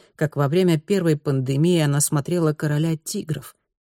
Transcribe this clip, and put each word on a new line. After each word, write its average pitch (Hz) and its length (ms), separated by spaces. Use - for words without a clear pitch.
как 151 200
во 143 120
время 170 320
первой 170 380
пандемии 143 640
она 143 200
смотрела 156 520
"Короля 156 440
тигров". - 580